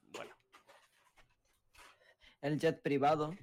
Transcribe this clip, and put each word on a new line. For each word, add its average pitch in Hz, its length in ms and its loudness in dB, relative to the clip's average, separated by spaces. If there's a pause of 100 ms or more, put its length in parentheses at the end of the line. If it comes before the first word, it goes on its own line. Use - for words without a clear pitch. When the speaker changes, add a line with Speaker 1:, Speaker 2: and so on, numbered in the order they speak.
(140)
Speaker 1:
bueno. - 180 -12 (2000)
Speaker 2:
El 147 180 0
jet 160 220 0
privado 151 600 2